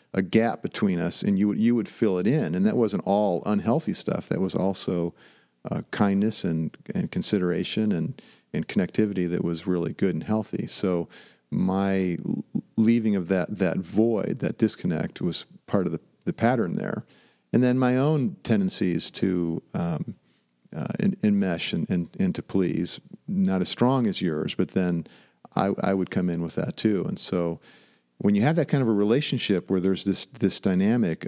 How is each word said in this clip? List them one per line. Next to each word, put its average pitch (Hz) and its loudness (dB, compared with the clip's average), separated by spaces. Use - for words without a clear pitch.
a 95 0
gap 110 2
between 95 0
us, 87 -2
and 98 2
you 104 2
would, 101 -2
you 117 4
would 110 -2
fill 95 0
it 90 2
in. 113 0
And 92 2
that 110 0
wasn't 104 0
all 98 2
unhealthy 107 0
stuff. - -4
That 90 -2
was 92 -2
also, 90 -2
uh, 85 -2
kindness 101 0
and, 80 -2
and 85 -2
consideration 92 0
and, 85 -4
and - -4
connectivity 95 0
that 90 -2
was 85 -4
really 90 0
good - 0
and 76 -4
healthy. 107 -2
So 87 -2
my 92 0
l-, - -4
leaving 110 4
of 87 -2
that, 92 0
that 90 2
void, 101 0
that - -2
disconnect - -2
was 87 -4
part 95 0
of 80 -4
the, - -4
the - -2
pattern 113 2
there. 50 -4
And 120 4
then 127 4
my 127 2
own 135 2
tendencies 92 0
to, 87 0
um, 85 -4
uh, - -6
en-, 95 2
enmesh 98 0
and, 82 -2
and, 87 -2
and 95 0
to 85 -8
please, 87 -2
not 95 2
as 85 -4
strong 127 2
as 95 -2
yours, 82 -2
but - -2
then 90 0
I, 98 2
I 95 2
would 92 -2
come 90 0
in 85 -2
with 82 -6
that 92 -4
too. 101 2
And 95 -6
so 85 -2
when 104 2
you 101 2
have 160 2
that 156 0
kind 139 2
of 117 2
a 113 4
relationship 104 2
where 95 2
there's 92 0
this, 98 0
this - -2
dynamic 98 2